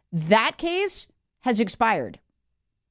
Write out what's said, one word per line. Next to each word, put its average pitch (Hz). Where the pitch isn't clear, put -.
that 196
case 359
has 233
expired. 190